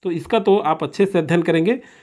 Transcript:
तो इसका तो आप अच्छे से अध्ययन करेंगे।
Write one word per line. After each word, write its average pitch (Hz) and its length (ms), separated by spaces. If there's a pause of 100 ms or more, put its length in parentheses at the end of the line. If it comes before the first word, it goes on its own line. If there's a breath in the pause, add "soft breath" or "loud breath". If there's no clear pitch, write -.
तो 185 80
इसका 170 280
तो 196 180
आप 156 260
अच्छे 156 220
से 185 140
अध्ययन 165 220
करेंगे। 170 400 (220 loud breath)